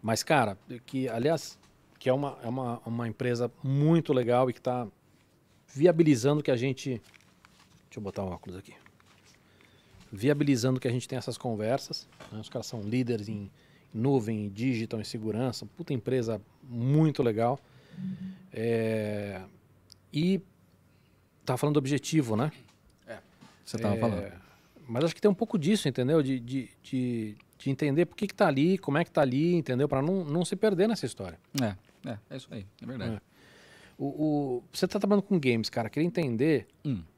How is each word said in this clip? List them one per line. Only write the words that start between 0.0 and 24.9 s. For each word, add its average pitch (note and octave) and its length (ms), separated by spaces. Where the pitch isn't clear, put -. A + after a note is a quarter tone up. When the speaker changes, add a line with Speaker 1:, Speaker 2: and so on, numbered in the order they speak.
Speaker 1:
Mas, A2 220
cara, A2+ 340
que, C3 220
aliás, B2+ 500
que - 100
é B2+ 60
uma, C#3+ 280
é A#2 60
uma, A#2+ 380
uma A#2 220
empresa A#2+ 420
muito D3 520
legal B2 340
e A#2+ 60
que - 60
tá B2 260
viabilizando D3+ 760
que D3 80
a C3 60
gente, C3 360
deixa - 1040
eu A2 40
botar G2 220
o F#2+ 40
óculos F2+ 300
aqui, - 140
viabilizando C3 680
que - 80
a - 20
gente B2 160
tenha C3 120
essas B2 200
conversas, A#2 720
né? G#2+ 80
Os G#2 80
caras A2+ 180
são A#2 160
líderes A2+ 460
em G#2 220
nuvem, A2+ 540
em - 20
digital, A2 520
em G2 40
segurança, A2 640
puta E3 160
empresa A2+ 480
muito C#3 540
legal. A#2 360
É... G#2+ 880
e F3 280
tá B2+ 120
falando D3 180
do D3+ 40
objetivo, C3+ 580
né? C#3+ 140
Speaker 2:
É, G#2+ 120
você - 140
tava G#2 180
Speaker 1:
É, - 20
Speaker 2:
falando. G2+ 340
Speaker 1:
mas A#2+ 160